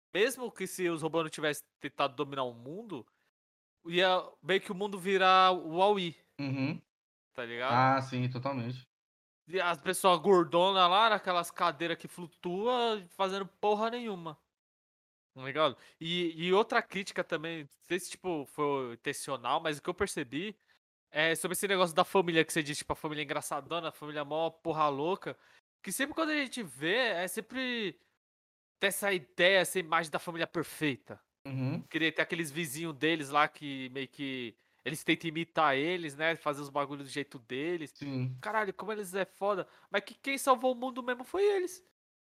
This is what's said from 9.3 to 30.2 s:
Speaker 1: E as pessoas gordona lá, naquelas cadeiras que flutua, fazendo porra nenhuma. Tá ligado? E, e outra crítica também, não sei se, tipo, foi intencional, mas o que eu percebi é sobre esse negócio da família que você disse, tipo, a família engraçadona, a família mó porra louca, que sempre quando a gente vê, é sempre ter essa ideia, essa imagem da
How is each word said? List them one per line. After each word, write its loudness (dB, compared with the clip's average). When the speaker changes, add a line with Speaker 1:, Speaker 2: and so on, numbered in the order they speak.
Speaker 1:
E -2
as 0
pessoas 4
gordona 6
lá, 6
naquelas 0
cadeiras -2
que -14
flutua, -2
fazendo -2
porra 0
nenhuma. -8
Tá -14
ligado? 2
E, 0
e 4
outra 4
crítica -6
também, -6
não -18
sei -2
se, -8
tipo, -4
foi -2
intencional, -2
mas -2
o -16
que -2
eu -6
percebi -4
é 2
sobre -4
esse -2
negócio 2
da 6
família 4
que -4
você 0
disse, -4
tipo, -6
a -2
família -6
engraçadona, -6
a -6
família -8
mó 0
porra 0
louca, -2
que -10
sempre -4
quando -2
a 0
gente -4
vê, -2
é -2
sempre -6
ter 2
essa 0
ideia, 4
essa 2
imagem 0
da -4